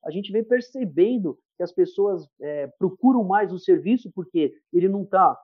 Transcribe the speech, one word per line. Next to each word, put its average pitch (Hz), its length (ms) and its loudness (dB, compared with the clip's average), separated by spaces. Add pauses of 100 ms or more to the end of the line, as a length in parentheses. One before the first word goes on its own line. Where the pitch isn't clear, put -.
a 160 80 -10
gente 190 200 -8
vem 220 120 -2
percebendo 220 920 -2 (200)
que 175 60 -4
as 175 80 -8
pessoas, 185 560 -2 (120)
é, 147 280 -8
procuram 226 560 0
mais 190 280 0
o 180 80 -8
serviço 185 520 0
porque 165 420 -2 (180)
ele 175 160 2
não 196 180 -2
tá 185 380 2